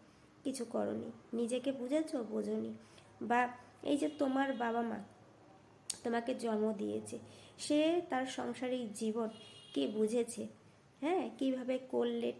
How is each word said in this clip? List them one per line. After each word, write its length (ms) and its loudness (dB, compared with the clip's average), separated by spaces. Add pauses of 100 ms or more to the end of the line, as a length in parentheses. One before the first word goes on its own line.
(420)
কিছু 220 -4
করোনি। 460 -2 (220)
নিজেকে 400 0
বুঝেছো? 460 0 (140)
বোঝোনি। 400 -2 (500)
বা 180 4 (420)
এই 160 2
যে 100 2 (120)
তোমার 320 2
বাবা 300 0
মা 160 -4 (1040)
তোমাকে 300 0 (120)
জন্ম 220 2 (140)
দিয়েছে, 360 -4 (420)
সে 200 2 (300)
তার 160 0 (120)
সাংসারিক 560 -2
জীবন 360 0 (440)
কে 160 2
বুঝেছে? 540 2 (580)
হ্যাঁ, 240 2 (120)
কীভাবে 380 2 (160)
করলে 380 2 (120)